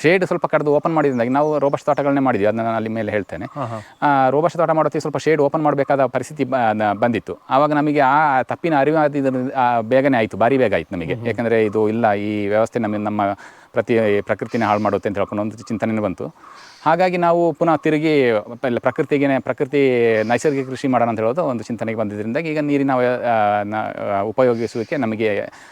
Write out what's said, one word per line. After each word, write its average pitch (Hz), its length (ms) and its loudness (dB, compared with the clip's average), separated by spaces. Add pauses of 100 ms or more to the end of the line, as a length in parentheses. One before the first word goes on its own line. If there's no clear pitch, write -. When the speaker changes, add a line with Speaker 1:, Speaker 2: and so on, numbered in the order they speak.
Speaker 1:
ಶೇಡ್ 180 240 4
ಸ್ವಲ್ಪ 175 200 -2
ಕಡ್ದು 147 260 0
ಓಪನ್ 151 220 0
ಮಾಡಿದ್ರಿಂದಾಗಿ 135 360 0
ನಾವು 147 300 2
ರೋಬಸ್ಟ್ - 260 0
ತೋಟಗಳನ್ನೇ 143 360 2
ಮಾಡಿದ್ವಿ, 113 260 2
ಅದನ್ನ 113 140 0
ನಾನು 113 140 -2
ಅಲ್ಲಿ 110 140 -4
ಮೇಲೆ 110 220 -4
ಹೇಳ್ತೇನೆ. 101 340 -4
Speaker 2:
ಹಾ, 135 200 -8
ಹಾ. 113 140 -10 (220)
Speaker 1:
ಆ, 139 280 2
ರೋಬಸ್ಟ್ 156 280 2
ತೋಟ 165 120 4
ಮಾಡೋದಕ್ಕೆ 156 300 0
ಸ್ವಲ್ಪ - 180 -6
ಶೇಡ್ 151 240 2
ಓಪನ್ 151 220 0
ಮಾಡಬೇಕಾದ 139 420 2
ಪರಿಸ್ಥಿತಿ 135 380 -4
ಬ-, 127 120 -2 (180)
ನ-, 107 200 0
ಬಂದಿತ್ತು. 113 440 -2 (120)
ಆವಾಗ 147 240 2
ನಮಗೆ 147 260 0
ಆ 139 420 2
ತಪ್ಪಿನ 143 380 -4
ಅರಿವು 151 180 2
ಆದಿದ್ರ-, 135 560 0
ಆ, 120 280 2
ಬೇಗನೆ 131 360 2
ಆಯ್ತು, 110 200 0
ಭಾರಿ 120 200 4
ಬೇಗ 117 160 2
ಆಯ್ತು 87 220 -4
ನಮಗೆ. 85 180 -4
Speaker 2:
ಹ್ಮ್, - 40 -4
ಹ್ಮ್. 113 100 -8
Speaker 1:
ಯಾಕಂದ್ರೆ 113 380 0
ಇದು 107 240 0
ಇಲ್ಲ, 110 240 2
ಈ 104 340 -2
ವ್ಯವಸ್ಥೆ 110 320 0
ನಮ್ಮ, 107 160 -2
ನಮ್ಮ 104 260 -4 (520)
ಪ್ರತಿ, 110 480 2
ಪ್ರಕೃತಿನೇ 113 440 -4
ಹಾಳು 104 140 2
ಮಾಡುತ್ತೆ 104 300 -2
ಅಂತ 98 80 -4
ಹೇಳ್ಕೊಂಡು 101 240 -4
ಒಂದು 107 160 -6
ಚಿಂತನೆನೂ 110 440 -4
ಬಂತು. 117 340 -6 (500)
ಹಾಗಾಗಿ 180 320 2
ನಾವು 170 360 2
ಪುನಃ 165 220 0
ತಿರುಗಿ 151 540 2 (380)
ಇಲ್ಲ, 120 120 0
ಪ್ರಕೃತಿಗೇನೆ, 139 600 0
ಪ್ರಕೃತಿ 127 720 0 (100)
ನೈಸರ್ಗಿಕ 131 460 0
ಕೃಷಿ 131 180 -6
ಮಾಡೋಣ 120 220 2
ಅಂತ 110 100 -4
ಹೇಳೋದು 120 240 0
ಒಂದು 123 200 -4
ಚಿಂತನೆಗೆ 113 340 -6
ಬಂದಿದ್ರಿಂದ 107 400 -4
ಈಗ 156 220 -4
ನೀರಿನ 143 320 0
ವ್ಯ-, 127 160 2
ಆ, 110 560 0
ನ-, 104 120 -6
ಆ, 107 460 -4
ಉಪಯೋಗಿಸುವಿಕೆ 117 760 0
ನಮಗೆ 110 480 -2 (260)